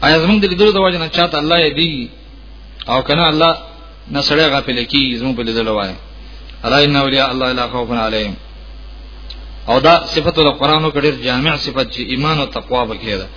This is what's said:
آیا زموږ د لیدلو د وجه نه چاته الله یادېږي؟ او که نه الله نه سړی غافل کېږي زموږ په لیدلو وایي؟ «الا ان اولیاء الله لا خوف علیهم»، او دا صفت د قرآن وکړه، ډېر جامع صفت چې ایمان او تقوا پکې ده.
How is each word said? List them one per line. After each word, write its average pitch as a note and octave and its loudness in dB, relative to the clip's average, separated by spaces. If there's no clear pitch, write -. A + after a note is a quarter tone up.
آیا D#3 6
زموږ F#3 4
د G3+ 2
لیدلو G3 4
د G3 4
وجه F#3 2
نه D#3+ -4
چاته E3+ 0
الله D#3 2
یادېږي؟ D3+ 0
او B2+ 2
که C#3 0
نه E3 4
الله D#3 4
نه C#3+ -4
سړی D3+ 2
غافل C3 -2
کېږي C3 0
زموږ B2+ -2
په A#2+ -4
لیدلو A2+ -2
وایي؟ G2 -2
«الا A#2+ 2
ان C#3+ 2
اولیاء C3+ 2
الله B2+ -2
لا B2 -2
خوف A#2+ -4
علیهم»، A2 -2
او B2 4
دا D#3+ 6
صفت D#3+ 0
د D3+ 4
قرآن D3+ 2
وکړه، C#3+ 0
ډېر C#3+ 2
جامع C3 0
صفت C3 -4
چې B2 -8
ایمان D3 0
او C#3 -2
تقوا B2 -2
پکې A2 -6
ده. F#2 -10